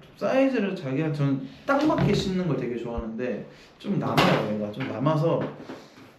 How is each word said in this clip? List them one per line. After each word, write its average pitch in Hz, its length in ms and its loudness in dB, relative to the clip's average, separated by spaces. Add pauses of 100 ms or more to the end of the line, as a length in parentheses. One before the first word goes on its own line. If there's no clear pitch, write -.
(160)
사이즈를 240 580 2
자기가, 151 380 -2
저는 139 340 0 (200)
딱 285 200 2
맞게 294 280 4
신는 185 340 0
걸 135 80 0
되게 117 220 -4
좋아하는데 113 680 -6 (320)
좀 190 200 -2
남아요, 113 560 2
얘가. 104 180 -4
좀 135 160 -6
남아서 151 520 2 (800)